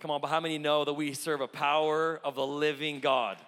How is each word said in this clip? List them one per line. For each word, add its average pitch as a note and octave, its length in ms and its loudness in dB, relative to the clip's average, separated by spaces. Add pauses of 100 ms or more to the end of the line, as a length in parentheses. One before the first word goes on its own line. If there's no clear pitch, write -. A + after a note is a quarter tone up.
Come D#3 120 -4
on, C#3+ 60 0
but C#3 100 -4
how D#3+ 120 2
many D#3+ 180 -2
know D3+ 240 2
that C#3+ 140 -2
we D3 180 -2
serve D3 260 -2
a B2+ 60 -2
power D#3 800 2
of C#3+ 100 -4
the C#3 300 0
living D3 340 -2
God? B2+ 380 2 (100)